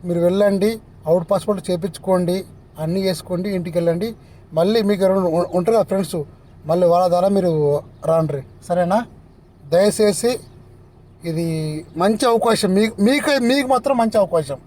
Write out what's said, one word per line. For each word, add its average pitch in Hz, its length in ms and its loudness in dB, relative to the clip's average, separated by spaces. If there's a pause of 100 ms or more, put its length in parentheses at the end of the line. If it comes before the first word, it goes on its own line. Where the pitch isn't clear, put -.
మీరు 175 160 -2
వెళ్ళండి, 202 580 2 (280)
అవుట్ 170 240 0
పాస్‌పోర్ట్ 190 400 -2
చేపించుకోండి, 180 760 -2 (340)
అన్నీ 165 220 -4
చేసుకోండి, 185 500 -4
ఇంటికి 180 280 -4
వెళ్ళండి. 175 360 -2 (380)
మళ్ళీ 196 300 2
మీకు 202 220 0
ఎవరైనా 190 220 2
ఉం-, 170 280 0
ఉంటారు 185 220 2
కదా 202 80 2
ఫ్రెండ్స్, 190 380 -4 (440)
మళ్ళీ 175 200 2
వాళ్ళ 175 220 4
ద్వారా 175 200 2
మీరు 156 540 0 (220)
రాండ్రి, 156 380 0 (260)
సరేనా? 180 380 0 (600)
దయచేసి 208 680 2 (880)
ఇది 160 600 -4 (120)
మంచి 208 300 2
అవకాశం, 220 480 2
మీ-, 214 260 0
మీకు, 277 380 2
మీకు 254 300 0
మాత్రం 262 280 0
మంచి 226 220 0
అవకాశం. 160 480 -2